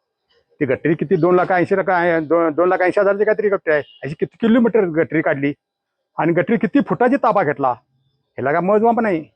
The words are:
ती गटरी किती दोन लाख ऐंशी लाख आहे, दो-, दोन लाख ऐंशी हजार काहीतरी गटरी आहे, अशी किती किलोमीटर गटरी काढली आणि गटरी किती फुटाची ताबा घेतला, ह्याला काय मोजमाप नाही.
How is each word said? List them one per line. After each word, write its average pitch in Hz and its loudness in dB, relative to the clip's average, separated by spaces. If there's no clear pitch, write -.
ती 151 -2
गटरी 143 -2
किती 160 -2
दोन 180 2
लाख 180 0
ऐंशी 180 0
लाख 185 -2
आहे, 170 0
दो-, 160 0
दोन 170 0
लाख 185 2
ऐंशी 180 0
हजार 202 2
काहीतरी 214 0
गटरी 185 -2
आहे, - -4
अशी 139 -8
किती - -6
किलोमीटर 226 2
गटरी 160 -2
काढली 143 -2
आणि 160 0
गटरी 185 0
किती 226 0
फुटाची 247 0
ताबा 196 0
घेतला, 139 -2
ह्याला - -10
काय 170 0
मोजमाप 214 2
नाही. 185 -2